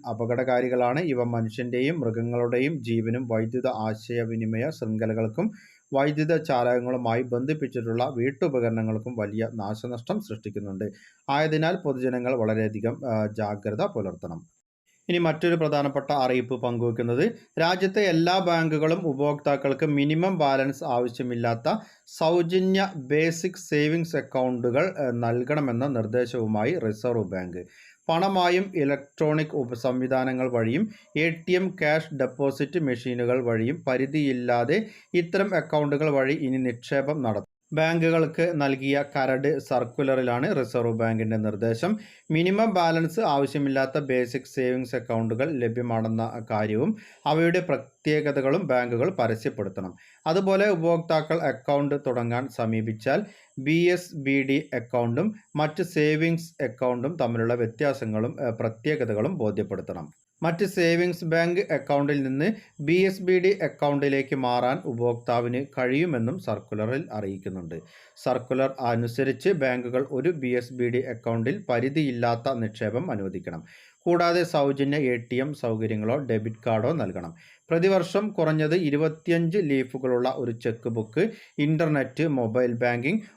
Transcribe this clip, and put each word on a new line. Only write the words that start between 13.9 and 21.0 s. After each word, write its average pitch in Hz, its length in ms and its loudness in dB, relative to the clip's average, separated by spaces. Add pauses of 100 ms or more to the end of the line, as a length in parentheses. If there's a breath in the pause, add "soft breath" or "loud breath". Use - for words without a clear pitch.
ഇനി 175 80 2
മറ്റൊരു 165 380 2
പ്രധാനപ്പെട്ട 143 560 0
അറിയിപ്പ് 127 500 2
പങ്കുവെക്കുന്നത്, 120 720 0 (280 loud breath)
രാജ്യത്തെ 185 420 2
എല്ലാ 175 380 4
ബാങ്കുകളും 165 680 2
ഉപഭോക്താക്കൾക്ക് 143 800 0
മിനിമം 156 520 2
ബാലൻസ് 135 460 2
ആവശ്യമില്ലാത്ത 123 920 -2 (300 loud breath)